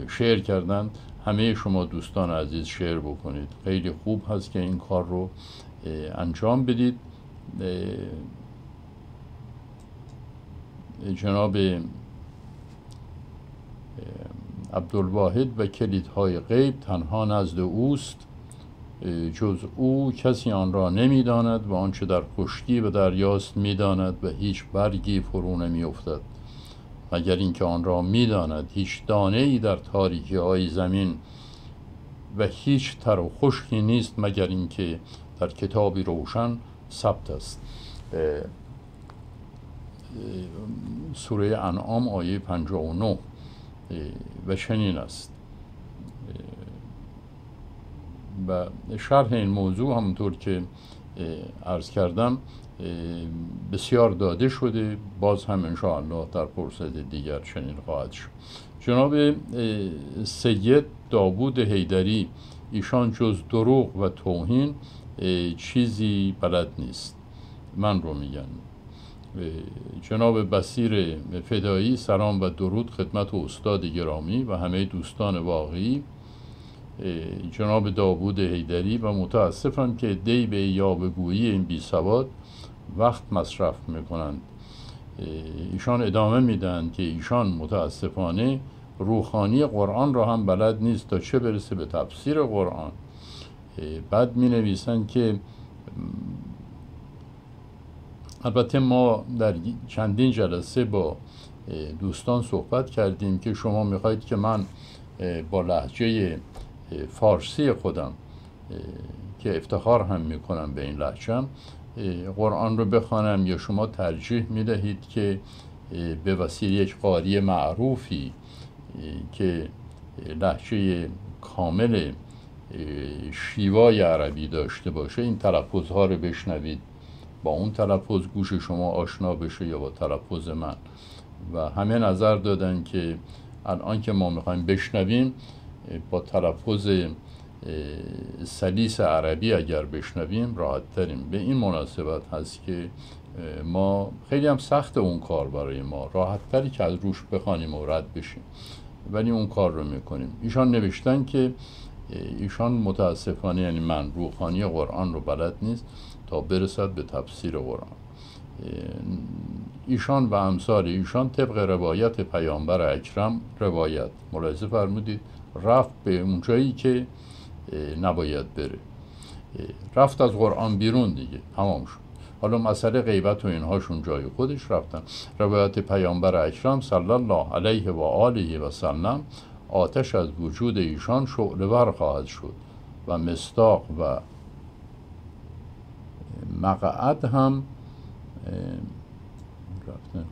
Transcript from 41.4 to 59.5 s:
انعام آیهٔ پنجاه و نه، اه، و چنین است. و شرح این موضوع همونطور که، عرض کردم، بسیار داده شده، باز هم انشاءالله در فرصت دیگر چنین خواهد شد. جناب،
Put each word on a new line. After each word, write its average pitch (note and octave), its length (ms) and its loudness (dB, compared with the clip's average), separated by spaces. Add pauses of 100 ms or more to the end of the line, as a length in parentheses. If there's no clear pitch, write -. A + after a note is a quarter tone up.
انعام A2+ 440 0
آیهٔ F#2+ 300 0
پنجاه F2 420 -2
و D#2+ 120 -2
نه، F#2 120 0
اه، G#2+ 140 2 (1300)
و F#2+ 80 0
چنین G2+ 440 0
است. - 340 -10 (3250)
و F2+ 180 2 (320)
شرح C3 340 6
این G#2+ 160 4
موضوع G2+ 480 2
همونطور G2 400 0
که، F#2 260 0 (1040)
عرض F2 240 -2
کردم، G#2 480 2 (1300)
بسیار A#2 380 6
داده F#2 380 2
شده، A2 480 0 (240)
باز G2+ 240 4
هم F#2+ 200 2
انشاءالله E2 680 -2
در E2 140 0
فرصت D2+ 500 -6
دیگر C#2+ 440 -6
چنین D2 440 -8
خواهد C#2 280 -4
شد. - 160 -14 (520)
جناب، C3 340 4 (1120)